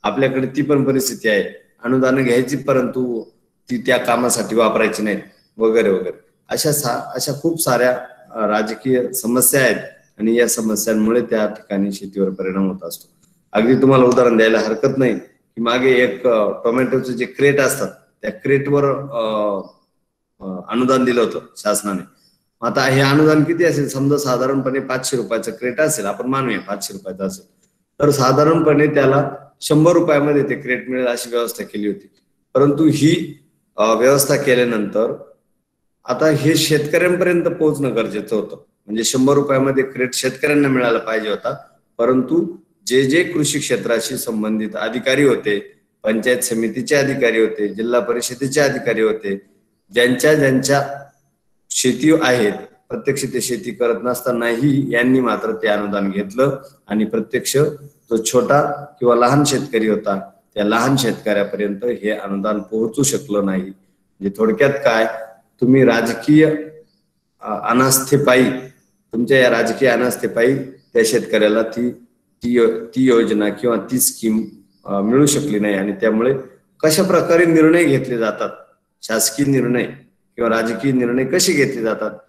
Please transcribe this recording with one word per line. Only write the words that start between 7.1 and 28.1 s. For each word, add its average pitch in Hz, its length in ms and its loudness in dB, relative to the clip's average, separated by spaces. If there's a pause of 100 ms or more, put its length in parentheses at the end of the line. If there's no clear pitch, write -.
अशा 131 180 -6 (100)
खूप 165 200 -2
साऱ्या, 123 360 2 (320)
अ, 107 180 -4
राजकीय 113 640 -2
समस्या 123 480 0
आहेत 113 160 2 (420)
आणि 113 160 2
या 120 140 4
समस्यांमुळे 110 720 0
त्या 110 260 -2
ठिकाणी 101 460 -4
शेतीवर 98 380 -4
परिणाम 95 400 -2
होत 95 140 -10
असतो. - 240 -14 (440)
अगदी 113 220 4
तुम्हाला 131 300 6
उदाहरण 120 320 4
द्यायला 110 220 4
हरकत 110 400 -2
नाही 123 200 0
की - 420 -18
मागे 127 300 0
एक, 123 360 2
अ, 107 240 2
टोमॅटोचे 127 600 -2
जे 120 120 -4
क्रेट 139 360 0
असतात 104 280 -2 (340)
त्या 107 80 -6
क्रेटवर, 139 540 0 (280)
अ, 107 460 -4 (840)
अ, 95 320 -12
अनुदान 127 320 2
दिलं 120 160 2
होतं 101 180 -2 (180)
शासनाने. 101 580 -4 (460)
आता 117 200 -2
हे 131 200 2
अनुदान 151 440 4
किती 170 200 0
असेल, 143 240 0
समजा 139 280 0
साधारणपणे 131 600 -2
पाचशे 127 380 -4
रुपयाचं 113 340 -4
crate 123 300 -6
असेल, 143 260 0
आपण 101 200 -6
मानूया 127 340 -2
पाचशे 101 320 -10
रुपयाचं 95 340 -10
असेल, - 200 -10 (540)
तर 143 100 4